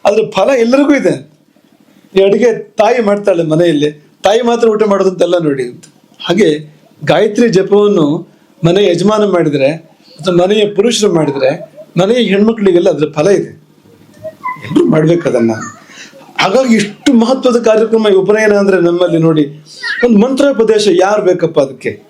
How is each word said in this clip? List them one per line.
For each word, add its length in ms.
ಅದ್ರ 160
ಫಲ 280
ಎಲ್ಲರಿಗೂ 360
ಇದೆ. 360
ಈ 60
ಅಡುಗೆ 360
ತಾಯಿ 440
ಮಾಡ್ತಾಳೆ 400
ಮನೆಯಲ್ಲಿ, 480
ತಾಯಿ 180
ಮಾತ್ರ 260
ಊಟ 140
ಮಾಡೋದು 280
ಅಂತೆಲ್ಲ 280
ನೋಡಿ 240
ಅಂತ. 220
ಹಾಗೆ 540
ಗಾಯತ್ರಿ 440
ಜಪವನ್ನು 880
ಮನೆ 220
ಯಜಮಾನ 380
ಮಾಡಿದ್ರೆ 480
ಅಥವಾ 140
ಮನೆಯ 400
ಪುರುಷರು 400
ಮಾಡಿದ್ರೆ 580
ಮನೆಯ 240
ಹೆಣ್ಮಕ್ಳಿಗೆಲ್ಲ 640
ಅದ್ರ 260
ಫಲ 140
ಇದೆ, 340
ಎಲ್ರೂ 200
ಮಾಡ್ಬೇಕು 440
ಅದನ್ನ. 220
ಹಾಗಾಗಿ 360
ಇಷ್ಟು 360
ಮಹತ್ವದ 500
ಕಾರ್ಯಕ್ರಮ 500
ಈ 20
ಉಪನಯನ 420
ಅಂದ್ರೆ 240
ನಮ್ಮಲ್ಲಿ 380
ನೋಡಿ, 460
ಒಂದು 140
ಮಂತ್ರೋಪದೇಶ 760
ಯಾರು 300
ಬೇಕಪ್ಪ 380
ಅದಕ್ಕೆ? 300